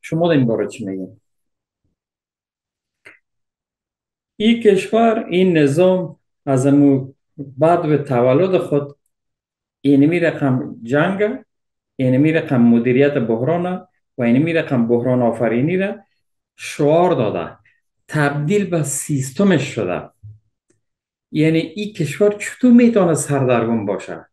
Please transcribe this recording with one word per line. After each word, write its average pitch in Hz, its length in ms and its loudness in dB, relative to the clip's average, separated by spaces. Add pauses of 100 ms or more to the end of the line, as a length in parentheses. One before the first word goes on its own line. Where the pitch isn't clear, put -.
شما 165 280 -4
در 165 60 2
این 135 120 2
باره 104 220 -4
چی - 180 -12
میگین؟ 95 340 -12 (3250)
این 233 260 0
کشور، 220 680 2
این 180 280 2
نظام 170 640 0 (260)
از 135 200 0
امو 139 480 2 (220)
بعد 156 460 0
به 151 160 0
تولد 139 600 0
خود 143 380 -4 (840)
اینمی 143 400 4
رقم 143 600 -2
جنگ، 190 600 -2 (520)
اینمی 131 360 2
رقم 156 300 0
مدیریت 123 520 2
بحران 143 760 -4 (300)
و 127 40 -4
اینمی 131 300 2
رقم 147 360 -2
بحران 123 340 0
آفرینی 120 540 -2
را 202 220 -4 (580)
شعار 165 580 0
داده، 95 420 -4 (520)
تبدیل 151 640 -2
به 165 120 -2
سیستمش 151 920 -2
شده. 90 360 -6 (1200)
یعنی 160 280 2
این 208 340 -6
کشور 208 460 -2
چطور - 340 0
می‌تونه 226 420 6
سردرگم 117 720 0
باشه؟ 92 460 -8